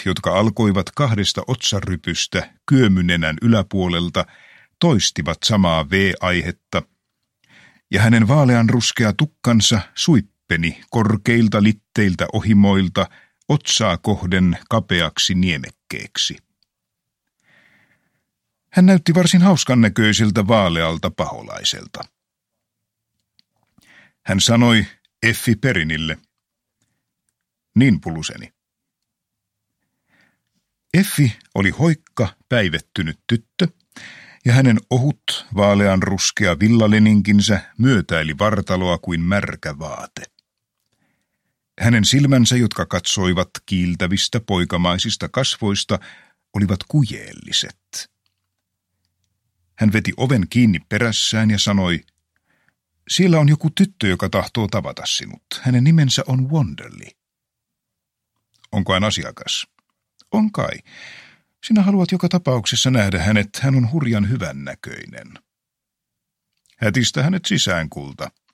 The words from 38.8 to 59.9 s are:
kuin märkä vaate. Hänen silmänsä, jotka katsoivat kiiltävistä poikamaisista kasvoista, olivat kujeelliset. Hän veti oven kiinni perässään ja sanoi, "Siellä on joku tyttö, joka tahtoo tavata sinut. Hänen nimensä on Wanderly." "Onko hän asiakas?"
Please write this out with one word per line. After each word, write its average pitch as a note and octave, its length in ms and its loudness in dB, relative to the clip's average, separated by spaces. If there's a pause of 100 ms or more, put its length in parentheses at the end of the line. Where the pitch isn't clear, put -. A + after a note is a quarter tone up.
kuin E2+ 220 -6
märkä E2+ 580 -4
vaate. - 440 -14 (1600)
Hänen A2 240 4
silmänsä, C3 520 4
jotka G#2+ 300 0
katsoivat F#2 640 -2 (160)
kiiltävistä F2+ 720 -2
poikamaisista F2+ 880 -4
kasvoista, G#2 720 -4 (560)
olivat G2 340 -2
kujeelliset. - 1200 -6 (1700)
Hän G#2+ 140 2
veti G#2+ 240 0
oven B2+ 340 0
kiinni A2 380 2
perässään A2 640 -2
ja G#2 80 0
sanoi, F#2 420 0 (1080)
"Siellä F3 320 2
on D3 80 4
joku D3+ 220 2
tyttö, - 380 -2
joka F#2 200 -2
tahtoo G2+ 400 -2
tavata D2 380 -6
sinut. - 380 -8 (180)
Hänen B2 220 2
nimensä D3+ 420 4
on C3 240 -2
Wanderly." C3 560 -6 (1700)
"Onko F#2+ 200 -2
hän F#2 120 0
asiakas?" - 640 -6 (640)